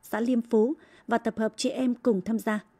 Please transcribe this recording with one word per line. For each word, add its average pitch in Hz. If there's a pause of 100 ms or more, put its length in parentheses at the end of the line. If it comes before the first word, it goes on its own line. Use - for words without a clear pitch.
xã -
Liêm 240
Phú 233 (360)
và 226
tập -
hợp 220
chị -
em 247
cùng 226
tham 214
gia. 214 (160)